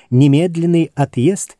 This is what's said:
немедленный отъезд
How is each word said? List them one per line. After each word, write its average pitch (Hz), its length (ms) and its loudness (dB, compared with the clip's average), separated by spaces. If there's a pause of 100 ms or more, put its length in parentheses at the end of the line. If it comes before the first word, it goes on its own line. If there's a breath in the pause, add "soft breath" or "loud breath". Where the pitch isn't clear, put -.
немедленный 165 840 0
отъезд 143 640 -4